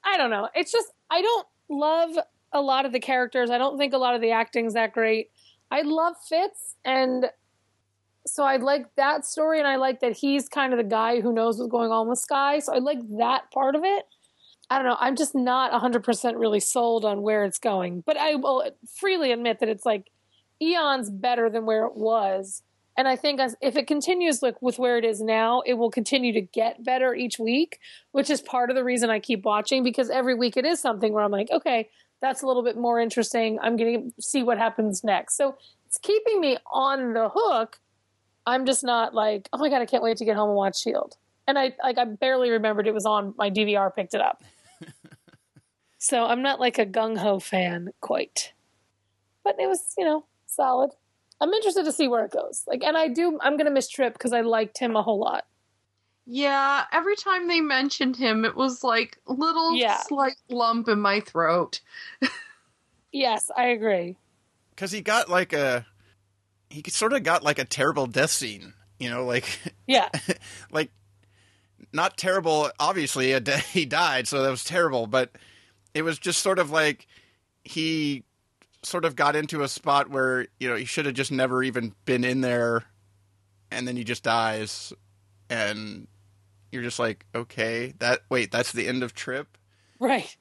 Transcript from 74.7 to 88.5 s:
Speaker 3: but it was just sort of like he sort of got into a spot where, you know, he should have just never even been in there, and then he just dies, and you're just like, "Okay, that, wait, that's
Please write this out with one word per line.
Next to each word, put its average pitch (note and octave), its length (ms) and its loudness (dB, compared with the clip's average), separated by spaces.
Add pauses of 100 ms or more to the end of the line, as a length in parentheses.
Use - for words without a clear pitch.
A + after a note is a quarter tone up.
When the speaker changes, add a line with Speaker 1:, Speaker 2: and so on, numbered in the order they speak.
Speaker 3:
but B2+ 240 0 (640)
it D3+ 80 -4
was D#3+ 160 -2
just - 240 -2
sort F#3+ 160 2
of D#3 140 0
like D3+ 340 0 (580)
he D#3 600 -4 (580)
sort E3+ 240 -2
of D3 100 0
got D3 200 2
into D3+ 260 -2
a C#3 60 -2
spot C#3+ 420 0
where, C3 380 0 (120)
you B2+ 80 -4
know, A#2+ 80 -2
he A#2 100 -4
should D3 200 -4
have C#3 80 -4
just C3 180 -4
never B2+ 300 0
even A#2+ 320 -4 (120)
been B2 180 0
in B2+ 180 0
there, A#2 440 0 (840)
and B2 180 -8
then B2 80 -6
he A#2+ 80 -6
just A#2+ 200 -6
dies, A2 680 -2 (600)
and G#2+ 560 -6 (640)
you're B2+ 100 -8
just A#2+ 160 -8
like, A2+ 380 -4
"Okay, A#2 640 -6
that, A#2+ 280 0
wait, A#2+ 220 0
that's - 220 -2